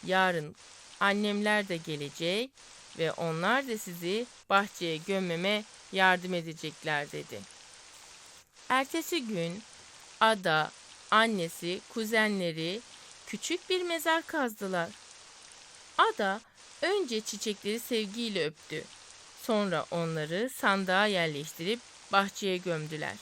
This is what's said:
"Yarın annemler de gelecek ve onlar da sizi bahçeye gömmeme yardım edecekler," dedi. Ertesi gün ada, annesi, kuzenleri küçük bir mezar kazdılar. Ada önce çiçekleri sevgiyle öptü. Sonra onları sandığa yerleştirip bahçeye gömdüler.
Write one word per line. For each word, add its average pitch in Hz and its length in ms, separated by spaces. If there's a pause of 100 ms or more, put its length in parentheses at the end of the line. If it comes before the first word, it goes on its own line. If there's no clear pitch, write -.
"Yarın 180 520 (440)
annemler 208 680
de 175 80
gelecek 165 720 (480)
ve 160 140
onlar 185 560
da 220 100
sizi 180 480 (240)
bahçeye 196 460
gömmeme 190 680 (280)
yardım 185 420
edecekler," 156 760
dedi. 139 280 (1300)
Ertesi 269 580
gün 185 360 (580)
ada, 185 500 (400)
annesi, 196 800
kuzenleri 208 920 (460)
küçük - 440
bir 359 120
mezar 330 400
kazdılar. 208 680 (1080)
Ada 226 420 (420)
önce 320 380
çiçekleri 214 600
sevgiyle 214 680
öptü. 156 380 (580)
Sonra 202 480
onları 165 680
sandığa 196 500
yerleştirip 170 720 (320)
bahçeye 196 440
gömdüler. 160 640